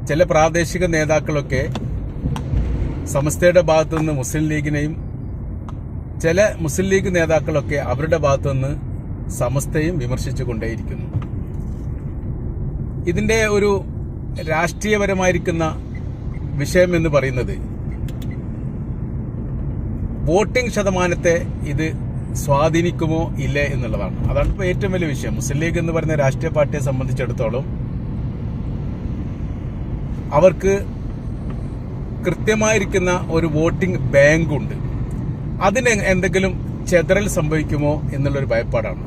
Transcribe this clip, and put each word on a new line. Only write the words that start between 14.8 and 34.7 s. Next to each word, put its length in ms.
വിഷയം 380
എന്ന് 140
പറയുന്നത് 460
വോട്ടിംഗ് 500
ശതമാനത്തെ 580
ഇത് 160
സ്വാധീനിക്കുമോ 840
ഇല്ലേ 200
എന്നുള്ളതാണ്. 440
അതാണ് 240
ഇപ്പോൾ 140
ഏറ്റവും 280
വലിയ 140
വിഷയം. 280
മുസ്ലിം 260
ലീഗ് 200
എന്ന് 140
പറയുന്ന 280
രാഷ്ട്രീയ 340
പാർട്ടിയെ 300
സംബന്ധിച്ചിടത്തോളം 800
അവർക്ക് 360
കൃത്യമായിരിക്കുന്ന 840
ഒരു 120
വോട്ടിംഗ് 420
ബാങ്ക് 440
ഉണ്ട്. 180